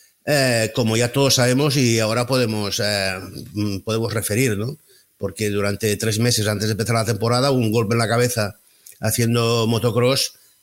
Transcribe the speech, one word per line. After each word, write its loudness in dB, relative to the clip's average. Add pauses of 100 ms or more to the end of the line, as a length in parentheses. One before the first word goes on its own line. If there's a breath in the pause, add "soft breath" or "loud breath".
(260 soft breath)
eh, 2
como 0
ya 2
todos 2
sabemos, 2
y 2
ahora 0
podemos, -2
eh, -2 (340)
mm, -2
podemos -4
referir, 0
¿no? -6 (400 soft breath)
Porque -4
durante -2
tres -2
meses 0
antes -2
de 0
empezar -2
la 0
temporada, 0
un 2
golpe 0
en 2
la 0
cabeza 0 (400 loud breath)
haciendo 0
motocross, 0 (240 soft breath)